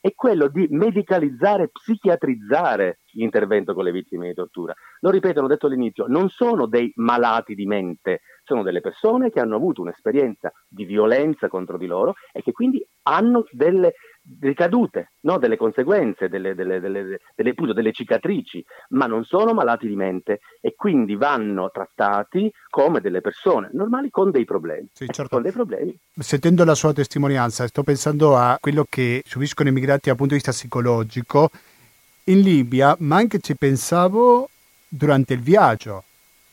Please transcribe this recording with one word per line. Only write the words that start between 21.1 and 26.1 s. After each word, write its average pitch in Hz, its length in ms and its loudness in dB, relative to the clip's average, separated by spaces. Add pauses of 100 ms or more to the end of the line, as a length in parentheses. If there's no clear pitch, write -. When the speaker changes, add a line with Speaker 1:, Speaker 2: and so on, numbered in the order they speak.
Speaker 1:
vanno 104 540 -2
trattati 104 800 -2 (180)
come 147 320 2
delle 92 200 -4
persone 107 520 -2
normali 233 380 -4
con 190 200 0
dei 123 140 0
problemi. 80 480 -8
Speaker 2:
Sì, - 120 -14
Speaker 1:
Ecco, 120 80 -10
Speaker 2:
certo. - 220 -8
Speaker 1:
con 123 80 0
dei 170 100 -4
problemi. 185 440 -6 (220)